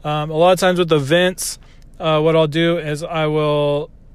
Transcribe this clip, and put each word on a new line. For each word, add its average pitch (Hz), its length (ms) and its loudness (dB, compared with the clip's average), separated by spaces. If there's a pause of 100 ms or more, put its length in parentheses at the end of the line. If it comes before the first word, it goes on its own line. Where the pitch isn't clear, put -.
Um, 151 260 -4
a 156 60 -8
lot 170 160 6
of 180 80 2
times 185 180 2
with 175 120 0
the 156 100 4
vents, 175 580 -2 (440)
uh, 156 180 0
what 160 160 2
I'll 160 120 4
do 165 300 0
is 151 240 -8
I 165 260 -4
will, 147 640 -2 (240)